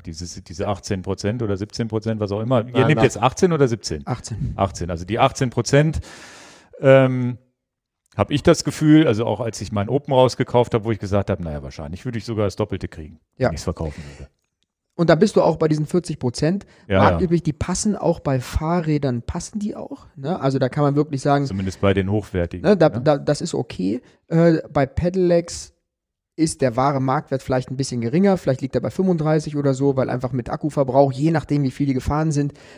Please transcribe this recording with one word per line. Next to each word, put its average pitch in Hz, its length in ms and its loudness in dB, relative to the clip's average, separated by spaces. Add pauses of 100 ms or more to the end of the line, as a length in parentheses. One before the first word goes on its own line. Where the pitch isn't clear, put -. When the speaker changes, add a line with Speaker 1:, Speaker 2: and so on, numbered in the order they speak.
Speaker 1:
Diese, 85 360 -12
diese 92 260 -8
achtzehn 98 340 -4
Prozent 101 400 -4
oder 101 160 -2
siebzehn 104 300 -6
Prozent, 110 320 -4
was 101 120 -4
auch 104 100 -4
immer. 123 260 0
Ihr - 60 -14
Speaker 2:
Na, 127 140 2
Speaker 1:
nehmt 151 100 4
Speaker 2:
na. 139 60 4
Speaker 1:
jetzt - 160 0
achtzehn 170 340 2
oder 139 140 4
siebzehn? 113 380 -6
Speaker 3:
Achtzehn. 117 520 -6
Speaker 1:
Achtzehn, 90 340 -2
also 87 140 -6
die 107 120 -4
achtzehn 131 320 0
Prozent, 147 520 2 (800)
ähm, 127 560 4 (800)
hab - 160 0
ich 147 120 -2
das 165 200 4
Gefühl, 156 440 4
also 113 180 0
auch 110 140 -2
als 117 220 -8
ich 98 100 -10
meinen 104 160 -2
Open 143 260 -2
rausgekauft 123 600 2
hab, 110 100 0
wo 113 80 -2
ich 110 80 -4
gesagt 98 300 -2
hab, 90 100 -2
„Naja, 76 240 -8
wahrscheinlich 76 400 -12
würde 117 140 -6
ich 101 80 -10
sogar 107 200 -2
das 95 120 -4
Doppelte 101 320 -4
kriegen, 76 300 -16 (180)
Speaker 3:
Ja. 127 100 2
Speaker 1:
wenn 80 80 -4
ich's - 80 -10
verkaufen 80 400 -6
würde.“ 69 260 -18 (640)
Speaker 3:
Und 170 140 2
da 165 60 6
bist 202 220 2
du 180 40 8
auch 170 140 4
bei 160 140 0
diesen 151 160 0
vierzig 165 340 -4
Prozent. 151 460 -2 (240)
Speaker 1:
Ja, 98 60 2
ja. 95 80 6
Speaker 3:
Marktüblich, 170 380 2
die 151 120 -2
passen 185 420 -2
auch 165 240 -2
bei 131 220 -2
Fahrrädern, 151 800 -2
passen - 380 -8
die 208 180 -6
auch, - 300 -14 (100)
ne? 147 240 -6
Also 135 180 0
da 131 80 2
kann 147 160 -2
man 143 140 2
wirklich 147 240 0
sagen, 143 240 2
Speaker 1:
Zumindest 98 340 -4
bei 98 140 4
den 95 180 0
hochwertigen, 90 560 -4
Speaker 3:
ne, 208 80 6
da, 165 140 4
Speaker 1:
ne? 110 120 -4
Speaker 3:
da, 147 160 2
das 143 220 -2
ist 170 140 -6
okay. 190 480 -4 (260)
Äh, 165 300 4 (160)
bei 139 120 2
Pedelecs 175 880 0 (640)
ist 156 260 -2
der 123 160 0
wahre 135 240 2
Marktwert 135 420 -2
vielleicht 131 260 -2
ein 131 60 -8
bisschen 127 240 -4
geringer, 175 380 2
vielleicht 135 240 -2
liegt 131 120 -6
er - 60 0
bei - 120 -4
fünfunddreißig 156 640 0
oder 139 160 2
so, 135 240 2
weil 123 120 0
einfach 127 220 -4
mit 123 180 -6
Akkuverbrauch, 139 640 2
je 147 200 0
nachdem, 147 320 0
wie 131 80 -2
viel 147 140 -4
die 135 80 0
gefahren 147 380 0
sind, 143 220 -2 (240)